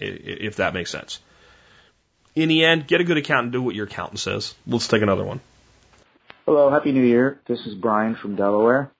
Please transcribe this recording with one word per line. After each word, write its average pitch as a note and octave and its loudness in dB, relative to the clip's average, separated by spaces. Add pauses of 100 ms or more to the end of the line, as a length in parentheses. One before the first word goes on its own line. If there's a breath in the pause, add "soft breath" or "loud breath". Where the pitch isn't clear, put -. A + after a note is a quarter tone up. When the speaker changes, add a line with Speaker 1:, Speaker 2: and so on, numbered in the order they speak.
Speaker 1:
i-, - -8
i-, G2 -10
if G#2 -8
that F2 0
makes F2+ -8
sense. - -12 (1160 soft breath)
In D#3+ 0
the D#3+ 4
end, D#3+ 2
get E3+ 2
a F3+ 0
good E3+ 0
accountant, B2+ -2
do B2+ -2
what B2 -4
your G#2 -6
accountant G2+ -10
says. G2+ -6 (140)
Let's A#2+ -2
take G#2+ 2
another F#2+ 2
one. B2 -8 (1080)
Speaker 2:
Hello, C#3+ 4
Happy D3 2
New C3 4
Year. B2 4
This A#2+ -6
is G#2+ -12
Brian A2 -2
from G2+ -8
Delaware. A2 2